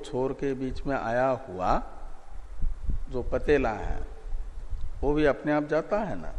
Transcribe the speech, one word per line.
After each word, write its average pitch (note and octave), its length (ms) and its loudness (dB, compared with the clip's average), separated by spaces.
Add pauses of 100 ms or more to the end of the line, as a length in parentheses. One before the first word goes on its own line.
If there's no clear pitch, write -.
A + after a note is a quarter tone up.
छोर C3 280 0
के C#3 200 -2
बीच C3 320 -4
में C#3 120 0
आया A#2+ 300 2 (200)
हुआ F#2 340 2 (1300)
जो B2 140 -2
पतीला C3 480 2
है, E2+ 280 0 (1000)
वो C#3+ 120 4
भी D3+ 120 4
अपने D3 280 2
आप D3+ 120 4
जाता E3 340 0
है F3 160 -2
ना, D#2+ 240 -4